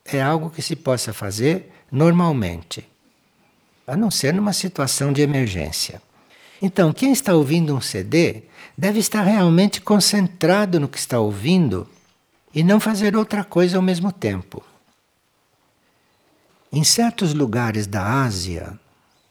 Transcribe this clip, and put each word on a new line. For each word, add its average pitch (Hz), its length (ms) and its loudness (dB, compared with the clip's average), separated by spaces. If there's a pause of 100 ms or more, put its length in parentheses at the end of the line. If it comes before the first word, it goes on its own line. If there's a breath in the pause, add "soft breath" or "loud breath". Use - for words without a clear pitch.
é 139 160 -4
algo 156 280 -2
que 151 120 -12
se 160 140 -6
possa 127 380 -4
fazer 113 580 -4 (200 soft breath)
normalmente, 139 960 0 (1000)
a 135 120 -4
não 220 120 0
ser 143 240 0
numa 202 200 0
situação 143 580 -2
de 139 100 2
emergência. 104 800 -2 (600 soft breath)
Então, 185 300 2
quem 269 200 2
está 202 240 2
ouvindo 151 400 2
um 131 40 -2
C 98 240 -6
D 110 400 0 (320 loud breath)
deve 208 240 -2
estar 214 220 0
realmente 190 580 4
concentrado 190 1000 2
no 143 80 -2
que 135 100 -10
está - 220 -2
ouvindo 107 680 0 (680)
e 151 100 0
não 202 160 6
fazer 214 360 0
outra 214 280 -2
coisa 180 340 0
ao 185 40 2
mesmo 185 300 0
tempo. - 520 -8 (2000)
Em 147 120 0
certos 208 500 0
lugares 113 540 -2
da 107 360 -2
Ásia, 90 540 -6 (540)